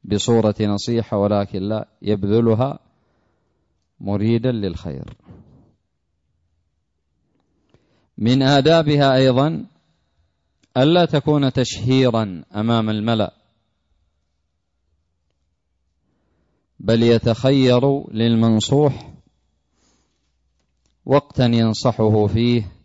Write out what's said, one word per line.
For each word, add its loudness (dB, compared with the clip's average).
بصورة 0
نصيحة، -4
ولكن -2
لا، -6
يبذلها 0
مريدا -2
للخير. -8
من 0
آدابها 2
أيضا 2
ألا 4
تكون 0
تشهيراً 0
أمام 0
الملأ، -2
بل 0
يتخير 2
للمنصوح 0
وقتاً 0
ينصحه 0
فيه -2